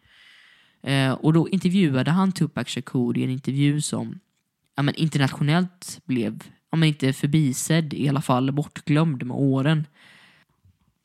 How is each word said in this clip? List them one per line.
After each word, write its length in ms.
Eh, 300
och 220
då 160
intervjuade 640
han 200
Tupac 360
Shakur 500
i 60
en 60
intervju 520
som, 380
ja, 80
men 120
internationellt 1080
blev, 380
ja, 60
men 120
inte 240
förbisedd, 800
i 160
alla 120
fall 300
bortglömd 760
med 120
åren. 500